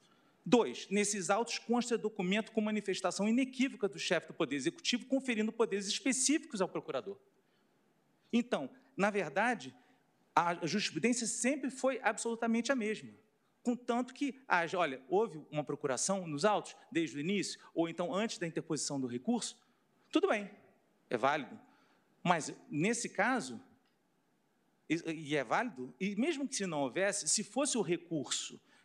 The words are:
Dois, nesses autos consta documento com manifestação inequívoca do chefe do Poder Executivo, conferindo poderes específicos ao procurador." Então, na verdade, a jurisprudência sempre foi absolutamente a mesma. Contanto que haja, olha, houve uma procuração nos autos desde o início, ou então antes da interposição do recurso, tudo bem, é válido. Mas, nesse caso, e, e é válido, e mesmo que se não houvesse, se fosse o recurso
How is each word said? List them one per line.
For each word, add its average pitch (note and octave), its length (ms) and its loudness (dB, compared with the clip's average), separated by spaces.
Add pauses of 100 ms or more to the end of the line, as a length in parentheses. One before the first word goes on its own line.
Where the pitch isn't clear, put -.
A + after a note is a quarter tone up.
(440)
Dois, E3+ 440 4
nesses G3+ 400 0
autos A3 300 0
consta A#3+ 400 0
documento G#3 520 0
com A3 120 0
manifestação G3+ 640 -2
inequívoca A#3+ 600 0
do C#3+ 100 -6
chefe D#3+ 300 0
do - 60 -16
Poder C#3+ 220 0
Executivo, D#3 500 -2
conferindo A#3 460 0
poderes G#3 340 0
específicos C4 720 0
ao F3+ 80 2
procurador." D#3+ 500 -6 (1120)
Então, A3+ 380 0 (260)
na G3+ 140 4
verdade, F#3 640 0 (600)
a E3+ 320 2
jurisprudência G#3+ 600 0
sempre C4 440 0
foi B3+ 320 0
absolutamente A3+ 720 0
a - 20 2
mesma. G#3 360 -4 (520)
Contanto A#3+ 520 -2
que C#4 340 -6
haja, F3 300 2
olha, C#3 300 0
houve F3 420 0
uma D3+ 120 -2
procuração D3+ 640 -2
nos D3+ 200 0
autos G3 280 0 (160)
desde D#3 280 -2
o - 20 -4
início, F3 400 -2 (140)
ou E3 140 2
então E3+ 260 -4
antes A3 240 -2
da F3 80 -4
interposição D#3 520 -4
do C3 80 -2
recurso, B2+ 540 -2 (500)
tudo E4 180 4
bem, G#3 220 0 (600)
é - 80 2
válido. C3+ 420 0 (640)
Mas, E3 320 2 (160)
nesse G3 400 0
caso, F#3+ 500 0 (1300)
e, D3+ 60 0 (160)
e D3+ 260 -4
é C3+ 80 0
válido, C#3 560 -4
e G3 160 -2
mesmo C#4 320 0
que - 80 -6
se G3+ 80 -2
não D#3+ 180 -2
houvesse, E3+ 460 -2
se - 160 0
fosse C#4+ 320 0
o A3 60 2
recurso - 800 -4 (240)